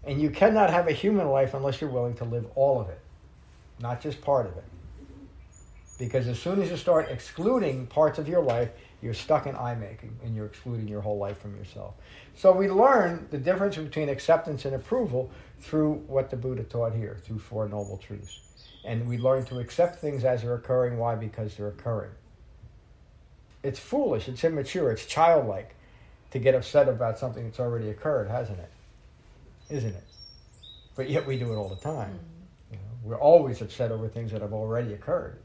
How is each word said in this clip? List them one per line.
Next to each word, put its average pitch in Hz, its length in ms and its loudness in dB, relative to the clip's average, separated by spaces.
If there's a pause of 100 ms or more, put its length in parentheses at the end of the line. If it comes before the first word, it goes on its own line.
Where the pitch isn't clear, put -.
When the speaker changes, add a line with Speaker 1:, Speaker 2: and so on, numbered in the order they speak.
Speaker 1:
And 143 180 -2
you 151 80 4
cannot 208 400 6
have 170 180 2
a 156 60 2
human 196 340 2
life 135 260 2
unless 135 280 -2
you're 151 80 -4
willing 120 260 -2
to 123 80 -8
live 117 220 -4 (100)
all 135 240 4
of 101 100 -4
it, 82 100 -14 (800)
not 120 200 -6
just 147 200 -8
part 135 240 4
of 87 100 -10
it. 92 80 -12 (1400)
Because 120 280 -2
as 120 120 -4
soon 196 220 0
as 165 80 -2
you 175 80 -4
start 160 320 4
excluding 156 800 -2
parts 151 320 2
of 147 80 -4
your 175 140 2
life, 120 280 2 (320)
you're 113 140 -6
stuck 147 320 0
in 135 80 -6
I-making, 113 680 -8
and 113 120 -6
you're 107 100 -6
excluding 110 420 -8
your 104 140 -6
whole 104 160 -2
life 101 220 -6
from 101 180 -14
yourself. 98 380 -14 (400)
So 190 160 8
we 190 180 6
learn 190 600 6
the 151 60 -4
difference 185 380 2
between 151 340 -4
acceptance 151 560 2
and 135 100 -2
approval 135 540 -2 (300)
through 151 340 0 (140)
what 135 220 0
the 123 80 -6
Buddha 120 260 -4
taught 113 300 -2
here, 110 300 -6
through 110 160 -8
Four 107 280 -6
Noble 101 300 -8
Truths. - 440 -14 (440)
And 117 220 -4
we 120 100 -4
learn 131 280 2
to 127 140 -8
accept 175 400 0
things 143 240 -4
as 123 200 2
they're 120 100 -2
occurring. 120 440 0
Why? 117 180 0
Because 107 400 -8
they're 104 120 -8
occurring. 101 440 -6 (1500)
It's 139 160 -4
foolish, 226 500 -2
it's 123 140 -6
immature, 156 480 0
it's - 140 -6
childlike 147 680 2 (560)
to 135 80 -4
get 131 160 6
upset 139 320 4
about 113 300 0
something 120 260 -8
that's 113 160 -10
already 117 300 -2
occurred, 107 400 -2
hasn't 107 300 -4
it? 82 120 -16 (1000)
Isn't 117 260 -4
it? 87 80 -16 (920)
But 131 140 -6
yet 139 160 0
we 135 120 -2
do 120 140 -4
it 110 40 -4
all 101 140 -4
the 95 60 -10
time. 120 360 -6
Speaker 2:
Mm-hmm. - 600 -18
Speaker 1:
You 104 40 -14
know, 104 160 -14 (100)
we're 113 160 -8
always 147 420 8
upset 113 300 -4
over 110 160 -4
things 117 240 -8
that 107 100 -6
have 104 120 -8
already 110 400 -4
occurred. 147 520 -6